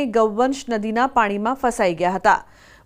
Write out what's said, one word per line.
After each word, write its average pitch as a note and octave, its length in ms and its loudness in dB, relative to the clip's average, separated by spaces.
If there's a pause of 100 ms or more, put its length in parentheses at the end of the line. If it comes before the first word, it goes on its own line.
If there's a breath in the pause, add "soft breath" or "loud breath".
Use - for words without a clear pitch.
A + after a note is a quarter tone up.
ગૌવંશ A3+ 640 0
નદીના A3 400 -2
પાણીમાં A3 480 0
ફસાઈ G#3+ 380 0
ગયા F3+ 220 -2
હતા. F#3+ 240 4 (460 soft breath)